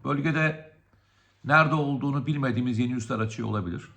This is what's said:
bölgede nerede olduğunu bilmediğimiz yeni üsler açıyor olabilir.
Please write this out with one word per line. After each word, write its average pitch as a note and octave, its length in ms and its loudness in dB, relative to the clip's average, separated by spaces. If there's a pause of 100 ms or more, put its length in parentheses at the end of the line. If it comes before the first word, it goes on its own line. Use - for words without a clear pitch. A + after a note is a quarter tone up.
bölgede D3+ 720 -2 (640)
nerede D#3 320 4
olduğunu C#3 500 0
bilmediğimiz B2+ 540 0
yeni B2 140 0
üsler A2+ 260 -4
açıyor A2 300 -4
olabilir. F2+ 480 -4